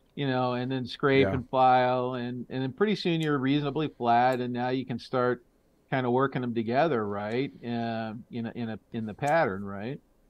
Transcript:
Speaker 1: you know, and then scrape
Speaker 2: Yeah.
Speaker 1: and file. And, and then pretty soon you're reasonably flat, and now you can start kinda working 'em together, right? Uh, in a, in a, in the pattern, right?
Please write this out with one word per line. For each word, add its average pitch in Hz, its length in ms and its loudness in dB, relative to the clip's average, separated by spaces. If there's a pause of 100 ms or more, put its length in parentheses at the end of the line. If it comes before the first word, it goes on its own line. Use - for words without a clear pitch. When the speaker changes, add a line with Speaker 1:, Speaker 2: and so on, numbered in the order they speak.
(160)
Speaker 1:
you 143 100 -2
know, 127 280 0
and 123 160 -4
then 131 160 -2
scrape 135 420 4
Speaker 2:
Yeah. 95 60 0
Speaker 1:
and 123 140 -4
file. 127 640 4
And, 123 360 -6
and 131 120 -4
then 131 100 -4
pretty 202 240 2
soon 165 240 0
you're 151 180 2
reasonably 143 500 0
flat, 123 520 2
and 123 120 -4
now 123 180 -2
you 131 140 -2
can 123 140 -6
start 123 460 0 (460)
kinda 127 200 0
working 135 320 0
'em 120 120 -4
together, 117 520 2
right? 107 460 -4 (120)
Uh, 117 500 -6 (160)
in 117 160 -8
a, - 80 -8
in 117 160 -8
a, 107 80 -10 (140)
in 113 140 -6
the 104 80 -8
pattern, 139 500 0
right? 101 360 -8 (300)